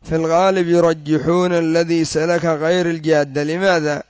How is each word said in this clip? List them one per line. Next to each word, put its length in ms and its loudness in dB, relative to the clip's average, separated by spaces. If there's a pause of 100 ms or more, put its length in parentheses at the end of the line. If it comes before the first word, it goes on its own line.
في 140 -4
الغالب 520 2
يرجحون 840 2
الذي 520 0
سلك 400 -2
غير 460 0
الجادة. 540 -2
لماذا؟ 640 -2